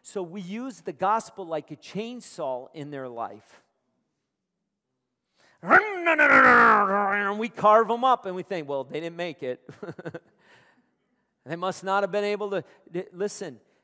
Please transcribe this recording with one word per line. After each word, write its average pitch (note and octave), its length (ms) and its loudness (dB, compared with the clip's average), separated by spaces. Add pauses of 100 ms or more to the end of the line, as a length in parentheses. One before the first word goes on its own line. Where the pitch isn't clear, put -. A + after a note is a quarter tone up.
so - 220 -10
we F3+ 180 -12
use G#3+ 400 -10
the - 120 -10
gospel G3 540 -4
like D#3+ 240 -8
a D3+ 60 -16
chainsaw F3 960 -10
in D3 180 -12
their C3+ 180 -10
life. G#2+ 520 -12 (3750)
And G#3 80 -4
we A3+ 120 -4
carve G#3+ 400 6
'em A#3 140 -2
up B3+ 200 2
and F#3 100 -6
we F3+ 80 -6
think, E3+ 240 -6
"Well, C#3 180 -4
they D3+ 160 -8
didn't E3+ 160 -8
make E3+ 260 -8
it." B2+ 180 -6 (220)
<laughs> E3+ 400 -14 (1200)
They D#3 100 -8
must F3+ 280 -6
not G3 180 0
have G3 80 -2
been G#3 140 -2
able G#3 260 -4
to, F#3+ 140 -4 (480)
listen, F3+ 480 -10 (220)